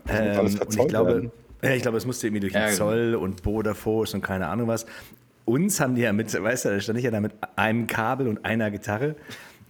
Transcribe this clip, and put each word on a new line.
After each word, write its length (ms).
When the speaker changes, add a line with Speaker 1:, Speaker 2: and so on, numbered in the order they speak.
Speaker 1:
das 60
muss 80
alles 160
Speaker 2:
Ähm, 60
und 80
ich 80
Speaker 1:
verzollt 320
Speaker 2:
glaube, 240
Speaker 1:
werden. 180
Speaker 2:
ja, 100
ich 120
glaube, 140
es 80
musste 220
irgendwie 140
durch 120
den 100
Speaker 3:
Ja, 40
genau. 100
Speaker 2:
Zoll 380
und 280
Border 320
Force 400
und 60
keine 260
Ahnung 200
was. 180
Uns 360
haben 140
die 80
ja 100
mit, 180
weißt 240
du, 40
da 100
stand 200
ich 60
ja 60
da 80
mit 140
einem 300
Kabel 420
und 160
einer 260
Gitarre. 440